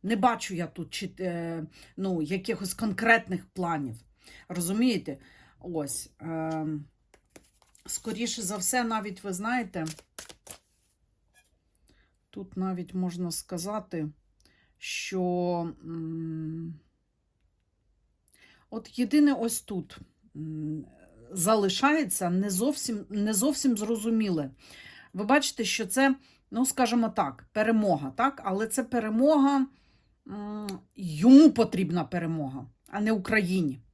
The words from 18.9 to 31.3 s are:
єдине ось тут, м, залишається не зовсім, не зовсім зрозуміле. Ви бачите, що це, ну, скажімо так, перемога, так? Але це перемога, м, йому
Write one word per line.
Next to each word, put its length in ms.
єдине 340
ось 280
тут, 360
м, 500
залишається 1000
не 200
зовсім, 600
не 240
зовсім 440
зрозуміле. 720
Ви 100
бачите, 420
що 200
це, 300
ну, 140
скажімо 440
так, 420
перемога, 600
так? 340
Але 220
це 160
перемога, 840
м, 520
йому 560